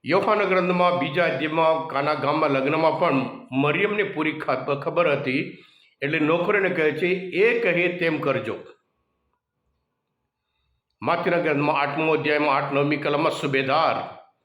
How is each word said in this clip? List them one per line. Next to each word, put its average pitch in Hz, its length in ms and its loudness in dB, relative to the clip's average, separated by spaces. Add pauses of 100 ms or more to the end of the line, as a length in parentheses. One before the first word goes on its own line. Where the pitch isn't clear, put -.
યોહાનના 202 400 2
ગ્રંથમાં 180 540 2
બીજા 165 260 0
અધ્યાયમાં 160 640 0
કાના 147 280 0
ગામમાં 151 360 0
લગ્નમાં 147 500 2
પણ 139 520 0
મરિયમને 180 500 0
પૂરી 156 300 -2
ખબ-, 139 420 -4
ખબર 156 380 0
હતી, 139 500 -4 (400)
એટલે 151 160 -2
નોકરીને 175 500 2
કહે 156 240 0
છે, 151 140 -2 (100)
"એ 208 420 0
કહે 175 300 0
તેમ 165 300 -2
કરજો." 113 400 -2 (2500)
માથીના 170 360 0
ગ્રંથમાં 147 380 0
આઠમો 151 360 0
અધ્યાયમાં 147 440 2
આઠ 143 160 -2
નવમી 143 240 2
કલમમાં 147 360 0
સુબેદાર 135 880 -2 (240)